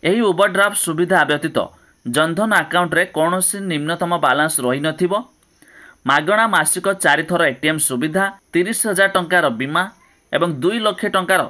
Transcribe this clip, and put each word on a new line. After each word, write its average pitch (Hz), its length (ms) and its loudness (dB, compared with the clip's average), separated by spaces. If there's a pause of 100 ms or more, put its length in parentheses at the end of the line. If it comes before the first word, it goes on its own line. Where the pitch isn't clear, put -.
ଏହି 196 180 2
ଓଭରଡ୍ରାଫ୍ଟ 202 580 2
ସୁବିଧା 170 460 0
ବ୍ୟତୀତ 147 340 -2 (480)
ଜନଧନ 160 480 0
ଆକାଉଣ୍ଟରେ 175 480 0 (140)
କୌଣସି 180 420 0 (120)
ନିମ୍ନତମ 170 420 -4 (120)
ବାଲାନ୍ସ 147 320 2 (100)
ରହିନଥିବ। 156 460 -2 (960)
ମାଗଣା 156 400 2
ମାସିକ 180 400 0 (180)
ଚାରିଥର 156 440 2
ଏ 127 120 -2
ଟି 151 80 -2
ଏମ୍ 156 200 0
ସୁବିଧା, 156 360 -2 (280)
ତିରିଶ 185 360 0
ହଜାର 196 280 2
ଟଙ୍କାର 175 300 2 (140)
ବୀମା 151 220 -2 (500)
ଏବଂ 151 160 0 (120)
ଦୁଇ 196 180 0
ଲକ୍ଷ 214 260 -2 (120)
ଟଙ୍କାର 180 340 0